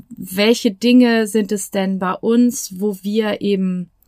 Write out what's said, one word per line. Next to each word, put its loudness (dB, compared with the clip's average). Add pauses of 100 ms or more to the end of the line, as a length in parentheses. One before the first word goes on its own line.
(160)
welche 0
Dinge 4
sind -2
es -6
denn -2
bei -4
uns, 0
wo -4
wir -2
eben -2 (180)